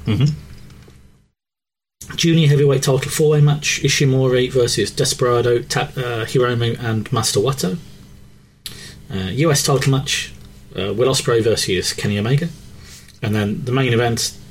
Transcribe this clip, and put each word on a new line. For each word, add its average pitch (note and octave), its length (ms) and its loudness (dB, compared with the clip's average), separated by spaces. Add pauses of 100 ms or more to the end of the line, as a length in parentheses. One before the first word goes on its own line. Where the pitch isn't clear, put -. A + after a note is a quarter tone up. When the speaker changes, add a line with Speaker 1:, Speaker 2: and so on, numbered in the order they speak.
Speaker 1:
Mm-hmm. A#2+ 280 2 (1800)
Speaker 2:
Junior E3 320 4
heavyweight C#3 340 4
title C3 160 2 (120)
four-way D3+ 300 4
match, D3 420 2
Ishimori C3 680 2
versus A#2 400 0
Desperado, A#2+ 720 2
Ta-, - 200 -4 (140)
uh, A#2+ 300 -4
Hiromu A#2+ 560 0
and A2 320 -4
Master A2 260 0
Wato. C#3 380 -2 (1400)
Uh, F#2+ 180 -6
U D3 200 2
S C#3+ 120 2
title C3+ 280 2
match, - 420 -2 (440)
uh, G2 160 -4
Will B2 160 0
Ospreay B2 320 0
versus G2+ 520 0
Kenny G#2 260 -4
Omega. C#3+ 300 0 (720)
And G#2+ 140 -2
then G#2 300 -2
the A#2+ 60 -4
main B2+ 220 0
event A#2 440 0 (140)